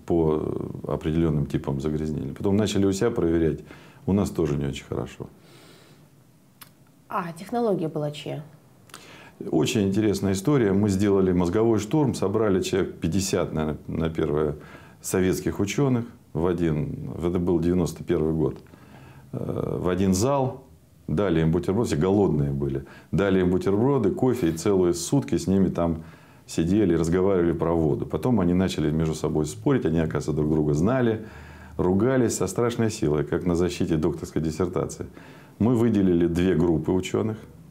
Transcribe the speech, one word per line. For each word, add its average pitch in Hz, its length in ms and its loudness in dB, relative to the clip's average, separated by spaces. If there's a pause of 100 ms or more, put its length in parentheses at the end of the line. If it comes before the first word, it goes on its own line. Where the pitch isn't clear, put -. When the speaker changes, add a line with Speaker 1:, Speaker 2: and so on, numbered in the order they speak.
Speaker 1:
по 78 360 2 (460)
определённым 78 600 0
типам 69 340 -4
загрязнения. 76 520 -4
Потом 98 220 0
начали 101 300 2
у 98 80 2
себя 117 180 0
проверять, 82 480 0 (460)
у 90 80 0
нас 101 160 2
тоже 76 260 -2
не 71 100 -4
очень 67 200 -8
хорошо. - 420 -10 (1800)
Speaker 2:
А 175 240 -6
технология 202 560 -2
была 147 220 -4
чья? 143 300 -10 (1080)
Speaker 1:
Очень 113 400 2
интересная 98 440 2
история. 113 380 2
Мы 101 180 4
сделали 98 420 4
мозговой 101 480 2
штурм, 131 340 0
собрали 101 480 0
человек 92 340 -2
пятьдесят, 90 580 -2
наверное, 78 240 -2 (100)
на 80 220 -2
первое, 76 460 0 (460)
советских 92 580 0
учёных 120 460 0 (280)
в 80 120 -2
один, 80 720 -2
это 87 220 -2
был 87 200 2
девяносто 85 440 0
первый 80 300 0
год, 76 260 -2 (720)
э, - 480 -6
в 85 80 -2
один 95 240 2
зал, 131 500 0 (440)
дали 82 340 2
им 80 100 2
бутерброды, 92 360 0
все 87 100 -2
голодные 80 540 2
были, 69 340 -4 (260)
дали 95 280 2
им 87 100 2
бутерброды, 101 640 2
кофе, 120 380 0
и - 20 0
целые 90 420 2
сутки - 440 -2
с - 100 -4
ними 95 220 2
там 82 340 -2 (420)
сидели, 90 480 2
разговаривали 85 600 2
про 82 200 0
воду. 78 320 0
Потом 123 360 0
они 87 120 2
начали 90 380 0
между 80 240 0
собой 78 320 -2
спорить, 139 380 0
они, 82 140 2
оказывается, 80 340 -2
друг 76 180 0
друга 76 240 2
знали, 113 500 0 (520)
ругались 107 580 2
со 98 100 -2
страшной 113 460 0
силой, 73 320 0
как 82 220 -4
на 87 100 2
защите 87 420 0
докторской 78 440 -4
диссертации. 82 680 -4 (500)
Мы 120 180 2
выделили 98 520 4
две 87 260 2
группы 80 380 2
учёных, 104 460 -2 (340)